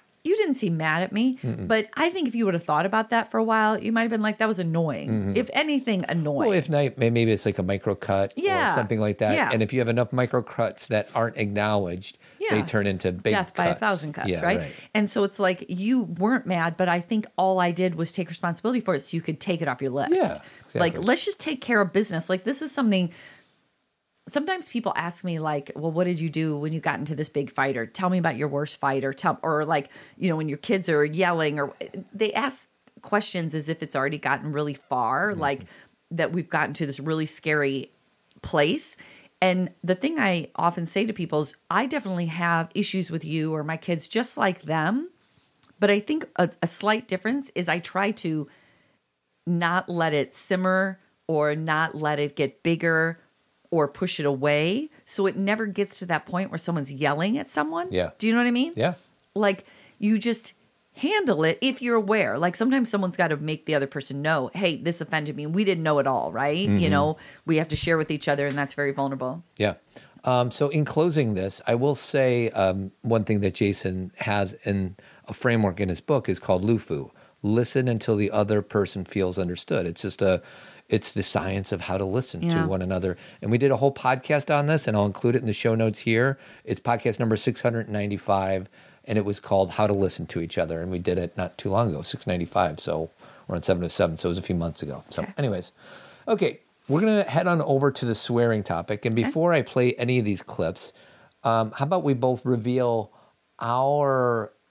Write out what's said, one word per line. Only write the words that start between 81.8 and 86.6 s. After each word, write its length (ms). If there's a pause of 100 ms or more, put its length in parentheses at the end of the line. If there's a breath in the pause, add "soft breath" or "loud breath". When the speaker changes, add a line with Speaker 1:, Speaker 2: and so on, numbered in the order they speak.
Speaker 2:
how 160
to 60
listen 380
Speaker 1:
Yeah. 220
Speaker 2:
to 40
one 140
another. 340 (260 loud breath)
And 80
we 80
did 140
a 60
whole 160
podcast 600
on 120
this, 240
and 80
I'll 80
include 320
it 20
in 60
the 80
show 220
notes 240
here. 380 (280 loud breath)